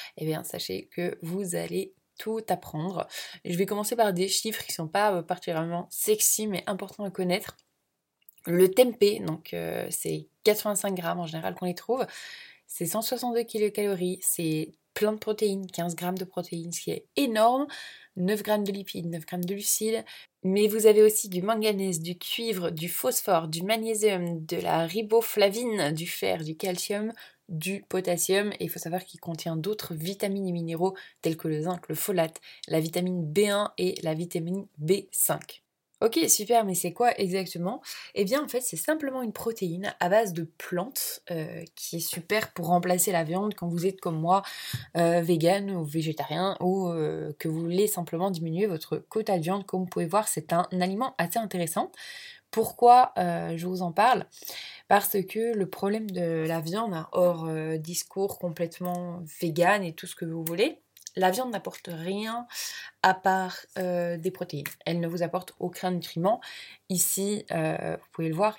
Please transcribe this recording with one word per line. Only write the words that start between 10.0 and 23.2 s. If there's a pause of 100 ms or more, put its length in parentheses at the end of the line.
quatre-vingt-cinq
grammes
en
général
qu'on
les
trouve. (600)
C'est
cent
soixante-deux
kilocalories,
c'est (220)
plein
de
protéines,
quinze
grammes
de
protéines,
ce
qui
est (120)
énorme. (500)
Neuf
grammes
de
lipides,
neuf
grammes
de
glucides. (360)
Mais
vous
avez
aussi
du
manganèse,
du
cuivre,
du
phosphore,